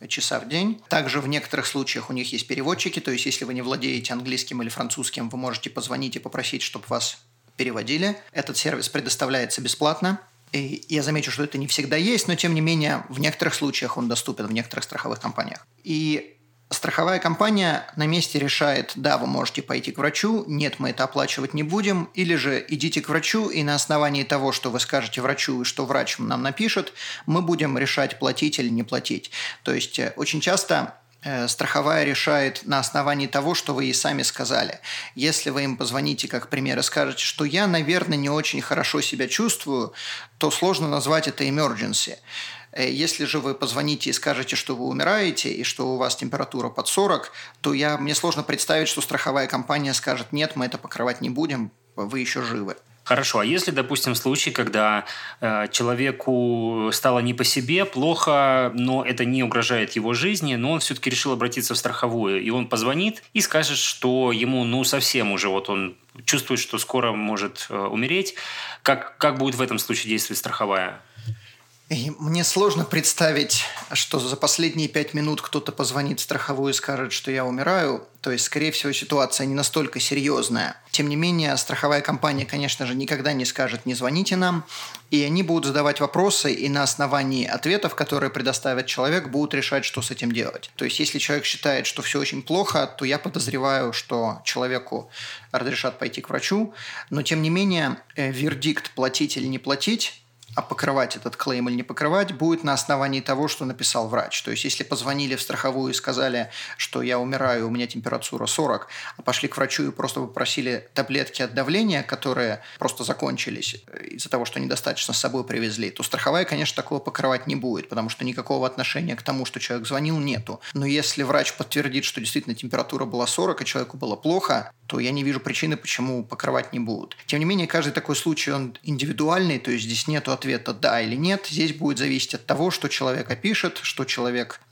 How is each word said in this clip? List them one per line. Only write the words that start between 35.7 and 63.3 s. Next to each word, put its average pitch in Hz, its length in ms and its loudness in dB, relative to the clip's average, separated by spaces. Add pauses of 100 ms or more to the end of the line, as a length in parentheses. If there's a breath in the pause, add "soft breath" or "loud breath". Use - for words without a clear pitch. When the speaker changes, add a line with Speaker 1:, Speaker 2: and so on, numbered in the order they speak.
Speaker 1:
позвоните, 135 500 -2
как - 220 -6
пример, 131 300 0
и - 20 0
скажете, 135 420 0
что - 220 0
«я, 180 220 2
наверное, 165 500 2
не 143 120 0
очень 147 320 0
хорошо 147 400 0
себя 131 260 0
чувствую», 139 640 0 (460 loud breath)
то 156 100 4
сложно 165 380 2
назвать 147 400 2
это 143 160 -2
emergency. 123 760 0 (560 loud breath)
Э, 131 160 0
если 147 360 0
же 151 140 0
вы 135 140 -2
позвоните 139 560 -2
и 127 40 0
скажете, 131 420 -2
что - 200 -2
вы 120 100 -4
умираете 147 680 2
и 123 100 -4
что 131 300 -2
у 127 40 0
вас 123 180 0
температура 131 540 -4
под - 180 -4
сорок, 190 440 2 (300 loud breath)
то 147 120 2
я, 147 240 2
мне 139 180 0
сложно 156 280 0
представить, 156 440 2
что - 140 0
страховая 135 460 0
компания 139 460 0
скажет: 127 380 -2
«Нет, 151 240 0
мы 127 100 0
это 123 120 -4
покрывать - 440 -2
не 131 80 -2
будем, 131 420 0 (240)
вы 107 240 -4
ещё 127 220 -2
живы». 113 340 -4 (300)
Speaker 2:
Хорошо, 123 340 2
а 104 60 4
если, 175 260 2
допустим, 135 440 0
случай, - 360 2
когда, 107 520 4 (380 loud breath)
э, 92 320 2
человеку 120 1200 2
стало 123 260 4
не 120 140 2
по 120 100 0
себе, 143 400 2
плохо, 139 920 4
но 127 280 2
это 123 220 0
не 127 180 2
угрожает 117 540 2
его 113 160 2
жизни, 151 420 0
но 123 160 2
он 160 80 2
всё-таки 131 300 -2
решил - 240 0
обратиться 120 400 0
в 110 40 0
страховую, 110 640 0
и 110 80 0
он 120 200 0
позвонит 143 520 2 (120)